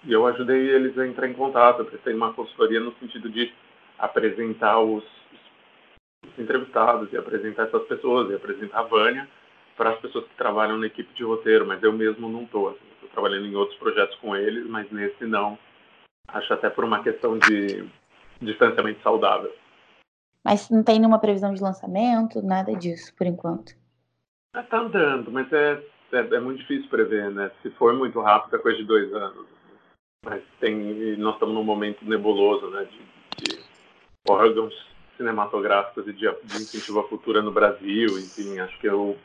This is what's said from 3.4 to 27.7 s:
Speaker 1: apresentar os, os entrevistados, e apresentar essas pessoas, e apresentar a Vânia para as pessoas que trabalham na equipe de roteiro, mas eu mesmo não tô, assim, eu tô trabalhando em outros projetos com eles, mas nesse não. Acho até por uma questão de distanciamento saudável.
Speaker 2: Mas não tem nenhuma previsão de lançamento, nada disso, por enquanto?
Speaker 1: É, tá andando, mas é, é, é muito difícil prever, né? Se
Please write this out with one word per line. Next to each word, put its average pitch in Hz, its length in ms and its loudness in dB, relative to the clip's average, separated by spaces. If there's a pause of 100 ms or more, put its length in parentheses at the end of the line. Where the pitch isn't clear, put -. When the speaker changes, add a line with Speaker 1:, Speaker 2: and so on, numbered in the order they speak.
Speaker 1:
apresentar 110 800 2
os, 110 240 2 (1200)
os - 160 -18
entrevistados, 117 760 0
e 120 40 -4
apresentar 110 460 -4
essas 110 200 -2
pessoas, 123 460 0
e 98 60 -4
apresentar 101 440 -8
a 113 40 -2
Vânia 113 440 0 (500)
para 113 140 0
as 113 80 -6
pessoas - 260 -8
que - 100 -20
trabalham 107 420 0
na 110 100 -4
equipe 110 260 -12
de 123 100 -12
roteiro, 110 420 4
mas 95 180 -6
eu 107 80 6
mesmo 110 380 -2
não 117 160 -10
tô, 101 240 -2
assim, - 100 -12 (220)
eu - 60 -20
tô - 60 -20
trabalhando 98 320 -2
em 101 100 -8
outros 101 220 -2
projetos 104 400 0
com 104 180 -6
eles, 107 320 -2
mas 110 240 -10
nesse 101 340 -6
não. 104 320 -2 (680)
Acho - 260 -4
até 107 160 0
por - 140 -2
uma 110 200 0
questão 113 340 -2
de 101 480 2 (560)
distanciamento 107 640 0
saudável. 101 500 0 (920)
Speaker 2:
Mas 202 240 0
não 220 140 4
tem 220 160 6
nenhuma 220 180 6
previsão 202 380 0
de 190 80 -6
lançamento, 220 800 -2
nada 190 320 -2
disso, 175 420 -8
por 180 80 -2
enquanto? 170 480 -6 (840)
Speaker 1:
É, 247 60 -6
tá 226 160 -4
andando, 151 540 0
mas 131 200 -4
é, 147 300 2 (320)
é, 127 60 2
é 117 200 0
muito 131 200 -6
difícil 139 280 -6
prever, 107 440 0
né? 98 180 -6 (140)
Se 107 80 -8